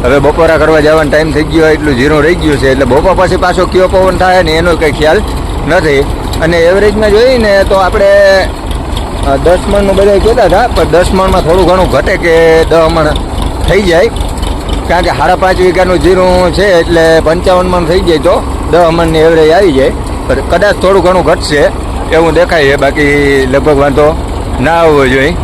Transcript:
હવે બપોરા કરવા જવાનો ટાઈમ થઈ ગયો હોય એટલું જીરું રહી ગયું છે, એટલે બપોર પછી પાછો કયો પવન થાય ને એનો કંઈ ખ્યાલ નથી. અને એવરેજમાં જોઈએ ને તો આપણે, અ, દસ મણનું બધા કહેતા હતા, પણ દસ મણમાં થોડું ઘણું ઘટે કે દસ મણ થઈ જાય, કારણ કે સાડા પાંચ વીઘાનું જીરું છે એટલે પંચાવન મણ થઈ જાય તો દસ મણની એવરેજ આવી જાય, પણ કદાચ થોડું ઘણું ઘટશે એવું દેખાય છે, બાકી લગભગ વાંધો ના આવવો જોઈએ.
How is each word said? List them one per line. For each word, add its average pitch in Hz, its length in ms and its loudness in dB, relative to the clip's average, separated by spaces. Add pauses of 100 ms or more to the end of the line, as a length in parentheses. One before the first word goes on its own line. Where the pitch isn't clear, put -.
હવે 135 160 2
બપોરા 160 380 2
કરવા 156 220 2
જવાનો 151 320 2
ટાઈમ 156 200 0
થઈ 147 120 -2
ગયો 156 220 0
હોય 156 80 4
એટલું 151 220 -2
જીરું 147 280 0
રહી 170 120 2
ગયું 156 220 -2
છે, 135 140 0
એટલે 135 140 0
બપોર 143 320 0
પછી 185 200 0
પાછો 180 280 0
કયો 185 220 0
પવન 185 300 0
થાય 185 260 2
ને 160 80 -2
એનો 165 240 0
કંઈ 156 160 -2
ખ્યાલ 156 300 0 (460)
નથી. 151 320 0 (420)
અને 170 160 0
એવરેજમાં 202 520 2
જોઈએ 247 280 2
ને 202 260 2
તો 202 120 0
આપણે, 196 640 2 (880)
અ, 139 160 0
દસ 175 140 2 (100)
મણનું 202 280 0
બધા 202 220 2
કહેતા 220 260 2
હતા, 196 240 2
પણ - 160 -2
દસ 160 300 0
મણમાં 190 280 0
થોડું 143 260 0
ઘણું 175 240 0
ઘટે 175 260 -2
કે 165 460 2
દસ 160 280 0
મણ 160 160 0 (640)
થઈ 185 120 0
જાય, 180 260 0 (800)
કારણ 175 140 -2
કે 175 80 -2
સાડા 151 260 0
પાંચ 185 220 -2
વીઘાનું 185 420 0
જીરું 180 540 2
છે 175 120 0
એટલે 165 540 2
પંચાવન 180 480 0
મણ 180 180 -2
થઈ 175 140 0
જાય 175 180 0
તો 180 260 0 (280)
દસ 170 200 2
મણની 165 280 0
એવરેજ 160 320 4
આવી 185 200 2
જાય, 135 200 0 (360)
પણ 131 80 -2 (140)
કદાચ 208 260 0
થોડું 190 280 0
ઘણું 180 200 0
ઘટશે 156 460 0 (440)
એવું 160 200 0
દેખાય 165 300 0
છે, 139 120 2
બાકી 143 760 0
લગભગ 143 260 0
વાંધો 147 540 0 (300)
ના 147 120 -2
આવવો 156 340 2
જોઈએ. 135 220 0 (140)